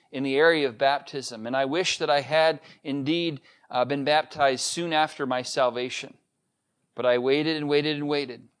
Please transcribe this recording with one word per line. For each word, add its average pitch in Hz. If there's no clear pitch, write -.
in 131
the 135
area 156
of 113
baptism. 135
And 127
I 135
wish 165
that 156
I 147
had 156
indeed, 151
uh, 123
been 143
baptized 147
soon 170
after 156
my 127
salvation. 123
But 123
I 123
waited 147
and 147
waited 147
and 147
waited. 143